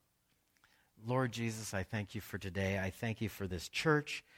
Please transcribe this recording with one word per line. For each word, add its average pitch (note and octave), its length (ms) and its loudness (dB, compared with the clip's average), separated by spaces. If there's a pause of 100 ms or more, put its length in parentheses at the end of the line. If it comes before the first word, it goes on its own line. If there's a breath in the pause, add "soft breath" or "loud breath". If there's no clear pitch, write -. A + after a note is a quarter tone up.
(1040 soft breath)
Lord B2+ 280 2
Jesus, A2 420 -2
I F#2+ 80 2
thank G#2 320 -4
you G#2 60 -4
for - 180 -8
today. G2 400 0
I F#2+ 120 0
thank A2+ 300 -4
you A2 80 0
for - 180 -4
this F2+ 220 -4
church, - 560 2 (140 loud breath)